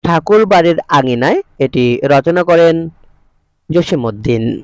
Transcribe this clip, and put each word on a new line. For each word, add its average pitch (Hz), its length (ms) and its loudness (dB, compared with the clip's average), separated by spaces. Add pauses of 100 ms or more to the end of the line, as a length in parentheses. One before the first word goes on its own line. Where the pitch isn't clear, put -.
ঠাকুর 170 380 2 (100)
বাড়ির 170 280 2 (180)
আঙিনায়, 131 420 0 (260)
এটি 131 180 -2 (300)
রচনা 170 360 0
করেন 165 260 4 (920)
জসীমউদ্দিন। 117 760 -2 (200)